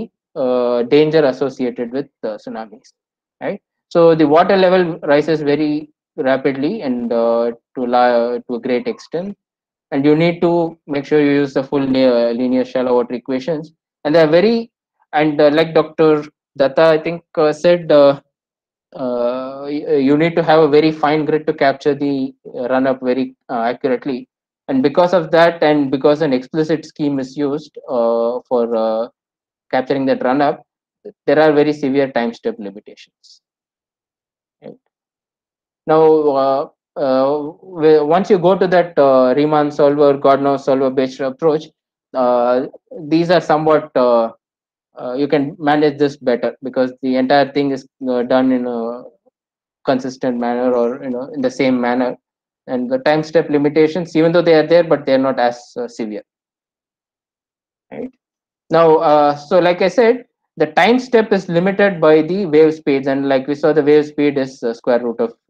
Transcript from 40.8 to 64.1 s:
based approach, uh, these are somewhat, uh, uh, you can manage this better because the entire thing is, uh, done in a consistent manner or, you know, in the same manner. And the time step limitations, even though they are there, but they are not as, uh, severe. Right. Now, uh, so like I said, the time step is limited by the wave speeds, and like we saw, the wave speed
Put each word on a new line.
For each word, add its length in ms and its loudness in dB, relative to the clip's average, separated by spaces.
based 280 -4
approach, 460 -2
uh, 520 0
these 160 0
are 100 4
somewhat, 560 0
uh, 340 2
uh, 140 -8
you 120 -2
can 320 -4
manage 400 0
this 180 -2
better 460 -4
because 300 -4
the 140 -2
entire 360 2
thing 200 -2
is, 160 -10
uh, 140 -2
done 300 0
in 140 -2
a 360 -8
consistent 540 -4
manner 360 -2
or, 280 -2
you 80 -8
know, 240 -8
in 60 -8
the 100 -2
same 300 0
manner. 360 -2
And 240 -6
the 80 -2
time 240 0
step 280 0
limitations, 640 0
even 180 2
though 100 2
they 120 4
are 120 4
there, 180 4
but 220 -2
they 80 2
are 40 2
not 220 -2
as, 200 -2
uh, 120 -8
severe. 340 -10
Right. 200 -12
Now, 300 4
uh, 360 2
so 240 -2
like 240 2
I 60 2
said, 380 2
the 100 0
time 340 2
step 320 0
is 160 -2
limited 520 0
by 220 6
the 240 -4
wave 280 4
speeds, 340 -2
and 200 -2
like 200 0
we 80 -4
saw, 160 0
the 100 2
wave 240 4
speed 320 -2